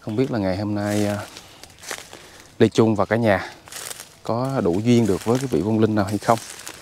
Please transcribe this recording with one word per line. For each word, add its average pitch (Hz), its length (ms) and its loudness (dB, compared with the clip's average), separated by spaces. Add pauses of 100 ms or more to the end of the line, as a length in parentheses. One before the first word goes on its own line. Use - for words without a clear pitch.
Không 107 160 -6
biết 131 140 0
là 127 80 -2
ngày 95 180 0
hôm 104 180 -4
nay, 104 320 0
à, 101 120 -2 (1400)
Lê 113 100 6
Trung 113 260 4
và 101 100 2
cả 107 120 0
nhà 104 360 2 (680)
có 127 420 -2
đủ 90 200 2
duyên 117 220 4
được 95 180 0
với 117 140 2
cái 139 120 -4
vị 78 100 0
vong 107 180 0
linh 110 160 4
nào 104 100 2
hay 101 140 -4
không. 113 200 2 (440)